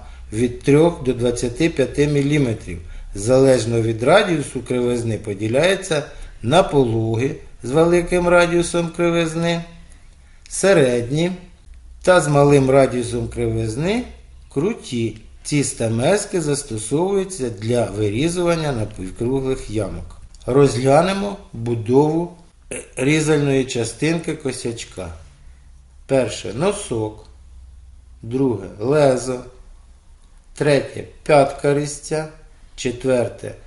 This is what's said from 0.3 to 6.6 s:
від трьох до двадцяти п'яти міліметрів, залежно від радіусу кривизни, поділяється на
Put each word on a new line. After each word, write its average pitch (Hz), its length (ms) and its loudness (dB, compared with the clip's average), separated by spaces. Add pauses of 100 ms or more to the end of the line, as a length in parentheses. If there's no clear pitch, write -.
від 120 280 -2
трьох 156 420 4
до 127 100 0
двадцяти 120 560 -2
п'яти 143 380 0
міліметрів, 139 720 -2 (360)
залежно 117 680 4
від 113 220 -2
радіусу 160 580 2
кривизни, 120 560 -2
поділяється 143 840 -2 (380)
на 151 220 4